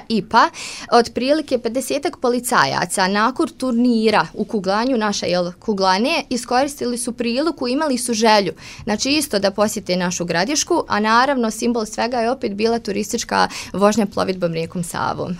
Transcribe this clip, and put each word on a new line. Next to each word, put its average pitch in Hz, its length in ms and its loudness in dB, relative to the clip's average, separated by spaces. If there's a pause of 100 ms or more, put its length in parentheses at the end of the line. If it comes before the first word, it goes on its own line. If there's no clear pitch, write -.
ipa, 226 400 4 (420)
otprilike 254 640 2
pedesetak 262 600 -2
policajaca 185 920 2
nakon 226 420 0
turnira 233 840 2
u 208 120 -4
kuglanju, 214 520 0
naša, 208 280 -2
jel, 175 280 0
kuglanje, 202 760 0
iskoristili 247 680 -2
su 240 160 -4
priliku, 247 540 -2
imali 269 300 0
su 240 160 -2
želju, 214 380 4 (320)
znači, 214 280 -2
isto 285 280 0
da 196 120 0
posjete 202 440 -2
našu 180 300 -2
Gradišku, 240 640 0
a 208 120 0
naravno 233 520 2
simbol 233 340 -2
svega 233 340 -4
je 226 120 0
opet 247 220 -4
bila 226 260 0
turistička 202 680 -2 (260)
vožnja 208 320 4
plovidbom 185 480 -2
rijekom 165 300 -6
Savom. - 560 -4